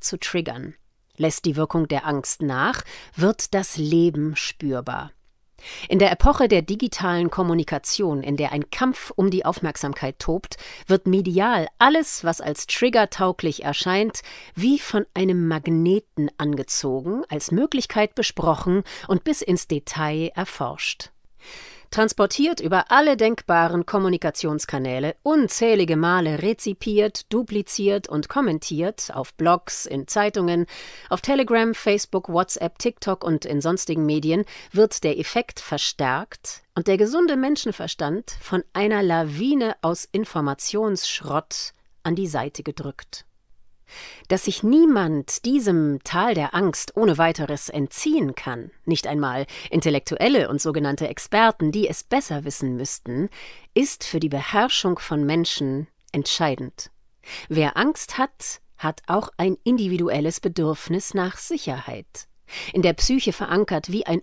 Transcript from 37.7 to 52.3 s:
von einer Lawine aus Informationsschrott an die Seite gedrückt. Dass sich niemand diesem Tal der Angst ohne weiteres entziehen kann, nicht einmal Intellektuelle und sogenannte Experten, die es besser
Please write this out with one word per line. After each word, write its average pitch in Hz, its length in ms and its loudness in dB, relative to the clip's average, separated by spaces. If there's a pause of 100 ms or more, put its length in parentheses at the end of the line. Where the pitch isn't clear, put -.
von 180 320 -2
einer 208 320 0
Lawine 180 800 0
aus 170 320 -2
Informationsschrott 175 1600 -2 (300)
an 160 120 0
die 185 120 -2
Seite 143 360 -6
gedrückt. - 640 -10 (1040)
Dass 185 160 0
sich - 180 -4
niemand 214 800 4
diesem 180 640 2
Tal 208 280 2
der 151 220 0
Angst 180 400 0
ohne 196 220 4
weiteres 160 500 0
entziehen 151 680 0
kann, 120 360 -8 (140)
nicht 165 200 0
einmal 139 400 -2 (240)
Intellektuelle 165 800 2
und 143 140 -2
sogenannte 147 480 -2
Experten, 214 640 2
die 208 160 0
es - 120 -6
besser 160 440 -2